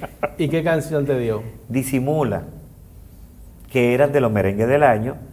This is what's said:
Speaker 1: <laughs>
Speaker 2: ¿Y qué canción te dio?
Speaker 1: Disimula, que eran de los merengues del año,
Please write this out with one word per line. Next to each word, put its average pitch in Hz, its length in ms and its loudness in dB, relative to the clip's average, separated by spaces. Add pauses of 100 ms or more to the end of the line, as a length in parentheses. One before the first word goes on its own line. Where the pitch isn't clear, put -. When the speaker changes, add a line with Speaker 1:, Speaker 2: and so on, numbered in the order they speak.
(120)
Speaker 1:
<laughs> - 260 -8
Speaker 2:
¿Y 151 120 0
qué 156 140 0
canción 151 420 0
te 135 120 0
dio? 113 260 -2 (260)
Speaker 1:
Disimula, 131 760 -2 (1300)
que 120 220 2
eran 143 180 4
de 143 80 2
los 120 140 2
merengues 101 340 0
del 143 160 4
año, 123 320 2 (180)